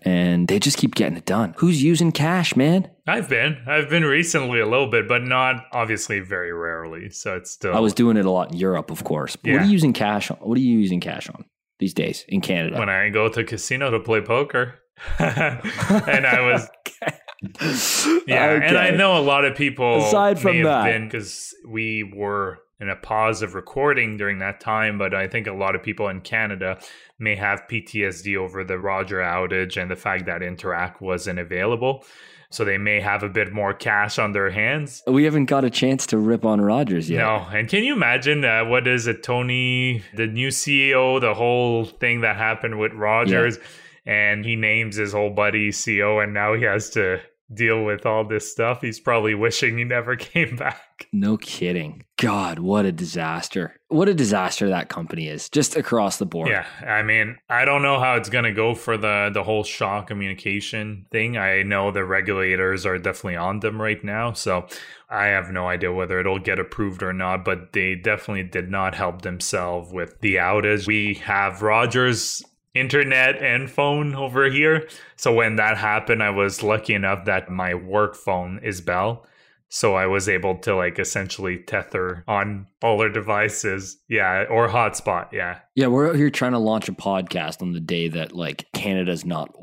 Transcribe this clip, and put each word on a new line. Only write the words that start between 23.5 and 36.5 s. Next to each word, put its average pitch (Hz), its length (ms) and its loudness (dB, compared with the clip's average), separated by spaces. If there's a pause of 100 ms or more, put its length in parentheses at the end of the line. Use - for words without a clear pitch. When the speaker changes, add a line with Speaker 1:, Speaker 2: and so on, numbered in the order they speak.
Speaker 2:
recording 123 640 0
during 101 220 -4
that 98 220 -6
time, 107 360 0
but 95 160 -2
I 95 140 -2
think 110 200 -6
a 101 60 -8
lot 98 220 -2
of - 80 -6
people 104 240 -4
in 92 140 -6
Canada 98 560 -4 (400)
may 107 180 -2
have 101 320 -4
P 117 140 -6
T 104 240 -4
S 87 160 -4
D 98 160 -4
over 92 260 -6
the 92 160 -4
Roger 95 380 -4
outage 92 640 -2
and 90 100 -4
the 90 60 -4
fact 92 280 -4
that 87 160 -6
Interac 90 600 -6
wasn't 90 380 -4
available. 113 640 -2 (460)
So 110 140 -2
they 98 120 0
may 104 240 0
have 101 200 0
a 104 80 -4
bit 98 240 -2
more 101 200 -2
cash 104 440 0
on 107 140 0
their 98 180 0
hands. 123 560 -2
Speaker 1:
We 139 200 6
haven't 151 200 4
got 135 200 2
a 120 40 4
chance 131 380 0
to 110 100 2
rip 110 280 2
on 107 160 4